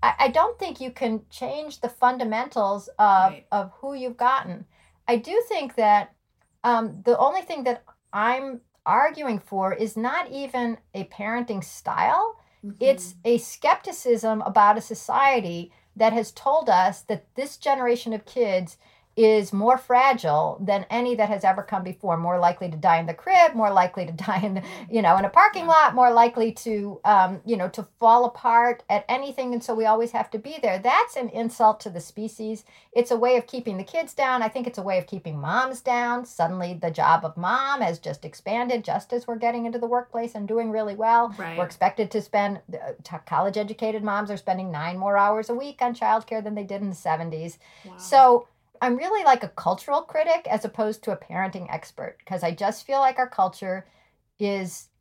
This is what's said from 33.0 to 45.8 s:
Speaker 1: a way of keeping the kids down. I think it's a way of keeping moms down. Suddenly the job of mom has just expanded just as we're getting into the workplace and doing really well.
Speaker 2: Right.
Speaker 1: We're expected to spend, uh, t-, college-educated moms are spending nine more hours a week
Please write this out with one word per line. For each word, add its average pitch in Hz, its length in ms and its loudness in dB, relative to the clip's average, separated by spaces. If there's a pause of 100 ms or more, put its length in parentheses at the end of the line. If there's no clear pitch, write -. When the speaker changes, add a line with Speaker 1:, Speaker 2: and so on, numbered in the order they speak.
Speaker 1:
a 240 60 2
way 240 220 4
of 233 80 -4
keeping 233 320 -8
the 196 60 -10
kids 330 280 -6
down. 254 300 -2
I 220 60 -2
think 240 180 -6
it's 240 100 -10
a 202 60 -10
way 190 160 -2
of 180 80 -4
keeping 160 340 -10
moms 247 400 -2
down. 240 460 -2
Suddenly 180 480 -4
the 170 160 -6
job 160 340 2
of 160 140 -8
mom 262 420 -2
has 170 180 -4
just - 280 -12
expanded 233 580 -6
just - 300 -6
as 240 120 -6
we're 233 100 -8
getting 233 280 -2
into 233 140 -6
the 233 80 -6
workplace 233 480 -4
and 208 120 -8
doing 226 240 -2
really 214 240 -4
well. 226 440 2
Speaker 2:
Right. 165 180 -10
Speaker 1:
We're 175 80 -2
expected 190 460 -2
to 220 100 -4
spend, 202 400 -4 (140)
uh, - 180 -12 (100)
t-, - 220 -16
college-educated 208 800 -4
moms 208 260 -4
are 202 60 -6
spending 185 340 -6
nine 165 280 -8
more 202 180 0
hours 214 320 2
a 233 60 -2
week 277 260 -8